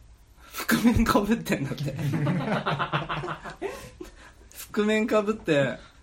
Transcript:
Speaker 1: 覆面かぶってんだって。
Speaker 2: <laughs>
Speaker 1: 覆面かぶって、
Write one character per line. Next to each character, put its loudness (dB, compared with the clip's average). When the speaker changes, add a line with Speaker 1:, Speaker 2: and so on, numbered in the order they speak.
Speaker 1:
覆 0
面 6
か 4
ぶ 2
っ 0
て -2
ん -2
だ -4
っ -6
て。 -4
Speaker 2:
<laughs> -2
Speaker 1:
覆 2
面 2
か 4
ぶ 0
っ -4
て、 0